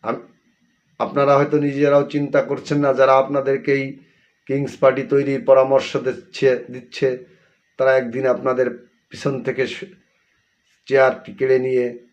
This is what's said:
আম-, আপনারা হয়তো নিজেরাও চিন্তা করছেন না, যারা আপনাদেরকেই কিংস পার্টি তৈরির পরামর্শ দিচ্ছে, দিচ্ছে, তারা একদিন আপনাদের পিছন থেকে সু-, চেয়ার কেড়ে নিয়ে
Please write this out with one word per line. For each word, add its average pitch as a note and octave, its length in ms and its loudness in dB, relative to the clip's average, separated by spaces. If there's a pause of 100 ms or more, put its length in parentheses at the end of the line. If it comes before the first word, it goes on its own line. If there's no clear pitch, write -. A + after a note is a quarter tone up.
আম-, - 240 -8 (720)
আপনারা C#3 380 2
হয়তো D3 220 2
নিজেরাও C#3+ 520 0
চিন্তা C#3+ 320 0
করছেন C#3 360 -4
না, C#3 160 2
যারা C3+ 240 4
আপনাদেরকেই C3+ 800 -2 (480)
কিংস C#3 300 -4
পার্টি C3+ 260 2
তৈরির C#3 420 -2
পরামর্শ C3 520 4
দিচ্ছে, B2+ 760 -2
দিচ্ছে, B2+ 560 -6 (500)
তারা C3 200 2
একদিন B2+ 300 -2
আপনাদের B2+ 600 -2 (240)
পিছন C3+ 320 -6
থেকে B2+ 240 -4
সু-, - 280 -14 (920)
চেয়ার C3 520 0
কেড়ে C3 200 2
নিয়ে B2 400 -2 (140)